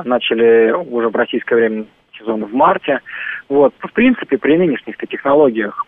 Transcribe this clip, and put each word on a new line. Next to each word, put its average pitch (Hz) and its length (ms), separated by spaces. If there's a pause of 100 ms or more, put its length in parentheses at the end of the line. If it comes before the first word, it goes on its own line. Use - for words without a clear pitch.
начали 117 680
уже 123 380
в 107 80
российское 120 400
время 110 300 (300)
сезон 107 280
в 104 100
марте. 147 460 (480)
Вот, 139 300
в - 140
принципе, - 460
при 151 180
нынешних-то 147 500
технологиях 135 800